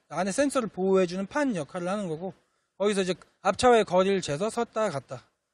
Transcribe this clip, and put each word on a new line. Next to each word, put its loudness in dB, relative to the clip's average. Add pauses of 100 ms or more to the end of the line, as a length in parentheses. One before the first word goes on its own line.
안에 -4
센서를 0
보호해주는 2
판 -2
역할을 -8
하는 -4
거고, -8 (440)
거기서 0
이제 -2 (280)
앞차와의 6
거리를 2
재서 -4
섰다 -4
갔다 -10 (300)